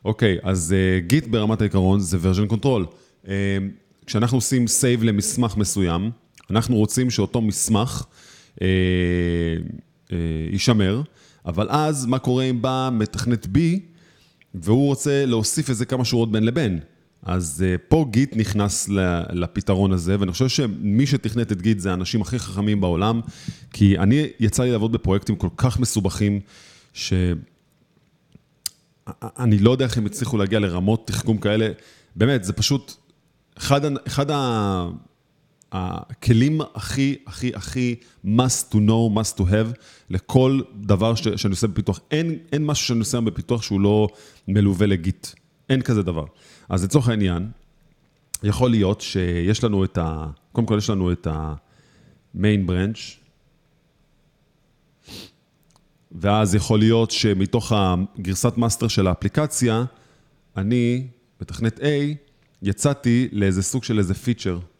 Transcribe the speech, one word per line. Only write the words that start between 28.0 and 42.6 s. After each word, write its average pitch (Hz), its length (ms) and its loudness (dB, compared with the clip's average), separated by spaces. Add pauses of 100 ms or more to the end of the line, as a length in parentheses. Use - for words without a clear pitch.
אני 110 360 2
לא 107 120 6
יודע 131 140 2
איך 120 140 -2
הם 104 80 -2
הצליחו 110 300 -4
להגיע 101 220 0
לרמות 98 480 0
תחכום 104 320 -2
כאלה. 107 300 0 (480)
באמת, 113 280 2
זה 95 80 -4
פשוט - 440 -4 (640)
אחד 143 260 0
ה-, 151 40 -2 (180)
אחד 139 240 -2
ה-, 104 580 0 (840)
הכלים 113 880 0 (140)
הכי, 135 420 -4 (100)
הכי, 123 280 -8
הכי 120 400 -4 (300)
must 123 480 0
to 110 40 2
know, 110 420 4
must 110 200 -4
to 101 40 2
have 110 360 0 (320)
לכל 131 500 2 (140)
דבר 104 400 2
ש-, 110 140 -2
שאני 104 240 -2
עושה 110 140 0
בפיתוח. 98 340 -2 (100)
אין, 160 280 -2 (140)
אין 147 140 0